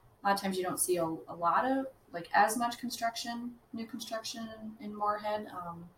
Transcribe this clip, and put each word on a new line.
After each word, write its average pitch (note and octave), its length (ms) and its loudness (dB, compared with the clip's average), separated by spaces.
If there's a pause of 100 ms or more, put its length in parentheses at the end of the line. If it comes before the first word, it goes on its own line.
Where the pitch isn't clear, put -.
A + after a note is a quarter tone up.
(220)
a - 60 0
lot G3 60 8
of G3 80 0
times F#3+ 160 0
you F3+ 60 0
don't F3+ 160 0
see F3+ 180 4
a, E3 80 4
a D#3+ 320 -6
lot E3+ 260 4
of, C4+ 220 2 (260)
like, E3+ 220 -6
as G#3+ 240 6
much A#3+ 200 0
construction, A#3+ 760 -4 (200)
new A3+ 140 -6
construction A3+ 600 -8 (340)
in G#3 140 -8
Moorhead, G#3 520 0 (100)
um, E3+ 280 -8 (140)